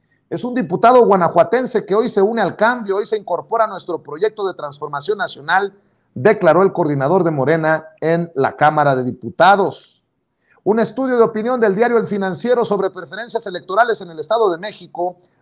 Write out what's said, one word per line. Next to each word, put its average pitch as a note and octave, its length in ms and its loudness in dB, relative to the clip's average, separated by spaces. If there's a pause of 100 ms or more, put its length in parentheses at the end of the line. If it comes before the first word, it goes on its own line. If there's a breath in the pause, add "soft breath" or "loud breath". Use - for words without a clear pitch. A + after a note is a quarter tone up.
(300)
"Es E3+ 140 -6
un B3 100 -8
diputado A3+ 500 4
guanajuatense F#3+ 800 2
que F#3+ 120 0
hoy A#3 120 0
se G3 140 0
une A3+ 180 0
al F3 140 -2
cambio, G#3+ 420 -2
hoy A3 100 -4
se A3 120 -4
incorpora F#3+ 460 -2
a G#3+ 40 -2
nuestro F3 320 -10
proyecto G3 460 -6
de F3 80 -6
transformación D3 640 -8
nacional", F3+ 560 -4 (400)
declaró D#3+ 480 4
el F#3+ 100 2
coordinador D#3 520 0
de E3 60 2
Morena D#3 580 0 (120)
en E3+ 340 -2
la C3 220 -2
Cámara D3 400 2
de B2+ 80 -2
Diputados. D#3+ 960 0 (640)
Un G#3+ 160 2
estudio B3+ 360 -2
de A3+ 60 4
opinión A3+ 380 0
del G3+ 160 2
diario A#3+ 200 2
El G#3+ 120 0
Financiero G3+ 560 -2
sobre G3 260 -2
preferencias F#3+ 560 -10
electorales G3 540 -2
en F3 100 -16
el D#3+ 80 -14
Estado G#3+ 320 0
de E3 80 -4
México, F3+ 600 -10 (240)